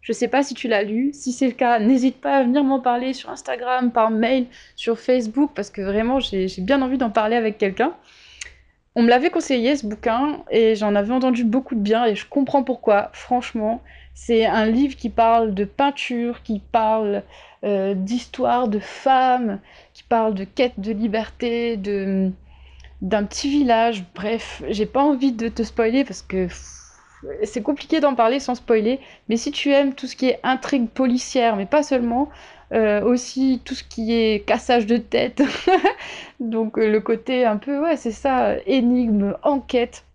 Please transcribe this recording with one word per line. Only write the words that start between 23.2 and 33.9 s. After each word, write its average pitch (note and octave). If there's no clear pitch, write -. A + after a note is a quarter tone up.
petit C#4
village. A#3
Bref, A3
j'ai G#3
pas C4
envie C#4
de A3+
te A3+
spoiler A#3
parce C#4
que, F#3
pff, -
c'est G#3+
compliqué D4+
d'en C#4
parler A#3
sans C4
spoiler, A#3
mais A3+
si C#4+
tu C#4+
aimes C#4
tout -
ce A#3+
qui C4
est A#3+
intrigue B3+
policière, B3
mais G3
pas D4
seulement, B3+
euh, G#3
aussi B3+
tout C4
ce -
qui A3+